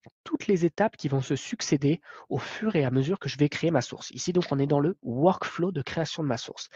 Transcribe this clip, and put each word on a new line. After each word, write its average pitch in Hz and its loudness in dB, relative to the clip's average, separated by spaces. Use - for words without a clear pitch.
toutes - -6
les 180 2
étapes 202 0
qui - -6
vont 135 0
se 139 -2
succéder 143 0
au - -4
fur - -4
et 147 4
à 123 0
mesure 135 2
que - -8
je 135 -6
vais 147 4
créer - 0
ma 135 4
source. - -10
Ici, 147 -6
donc, 175 4
on 139 2
est 139 2
dans 143 4
le 160 2
workflow 170 0
de 151 -4
création 165 -4
de 151 0
ma 120 0
source. - -12